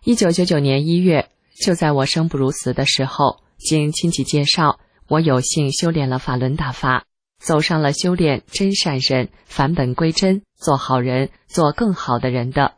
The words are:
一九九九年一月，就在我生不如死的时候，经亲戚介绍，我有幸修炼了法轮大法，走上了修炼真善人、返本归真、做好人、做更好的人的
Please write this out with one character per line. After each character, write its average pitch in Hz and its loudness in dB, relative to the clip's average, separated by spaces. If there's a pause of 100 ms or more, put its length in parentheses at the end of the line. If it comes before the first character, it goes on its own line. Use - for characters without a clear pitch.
一 233 4
九 185 2
九 180 2
九 170 2
年 139 0
一 170 2
月， 175 2 (340)
就 185 2
在 156 0
我 135 2
生 165 0
不 151 -6
如 135 0
死 127 -4
的 135 -2
时 - 0
候， - -2 (140)
经 151 0
亲 170 -2
戚 135 -2
介 143 0
绍， 151 2 (300)
我 151 2
有 139 2
幸 139 -2
修 165 -2
炼 147 -2
了 127 -2
法 127 -4
轮 131 -2
大 135 -4
法， 127 -2 (380)
走 156 0
上 156 0
了 143 2
修 180 0
炼 160 0
真 196 -2
善 147 -2
人、 131 0 (160)
返 151 -2
本 127 0
归 160 0
真、 190 0 (120)
做 - 0
好 131 0
人、 127 -2 (180)
做 151 0
更 214 0
好 123 -2
的 127 -2
人 123 -2
的 139 0